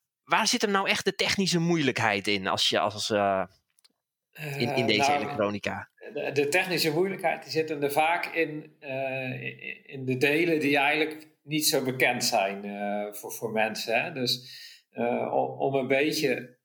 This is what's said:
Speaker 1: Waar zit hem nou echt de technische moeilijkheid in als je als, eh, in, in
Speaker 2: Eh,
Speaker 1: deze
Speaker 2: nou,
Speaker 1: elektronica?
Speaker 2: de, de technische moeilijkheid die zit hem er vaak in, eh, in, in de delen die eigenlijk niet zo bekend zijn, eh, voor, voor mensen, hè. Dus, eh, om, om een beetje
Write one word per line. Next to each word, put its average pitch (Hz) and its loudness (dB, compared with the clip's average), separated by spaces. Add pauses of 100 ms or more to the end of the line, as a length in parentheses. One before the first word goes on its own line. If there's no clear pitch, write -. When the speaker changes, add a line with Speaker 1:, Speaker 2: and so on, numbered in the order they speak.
(240)
Speaker 1:
Waar 196 2
zit 240 2
hem 208 2
nou 196 2
echt 208 0
de 190 0
technische 180 2
moeilijkheid 123 2
in 98 2
als 92 2
je 110 4
als, 104 0
eh, 98 4 (920)
in, 147 -8
in 117 2
Speaker 2:
Eh, 135 2
Speaker 1:
deze 110 4
Speaker 2:
nou, 143 2
Speaker 1:
elektronica? 101 -4 (240)
Speaker 2:
de, 143 -4
de 143 0
technische 160 0
moeilijkheid 175 -2
die 135 -12
zit 156 -2
hem 147 -6
er 139 2
vaak 165 2
in, 156 -4
eh, 131 -6
in, - -12
in 135 -10
de 127 0
delen 151 2
die 143 2
eigenlijk 151 0 (160)
niet 151 0
zo 131 2
bekend 127 2
zijn, 98 0
eh, 101 -4
voor, - -12
voor 110 -6
mensen, 110 0
hè. 170 -8
Dus, 127 -4 (280)
eh, 120 -2
om, 131 0
om 139 0
een 131 0
beetje 135 0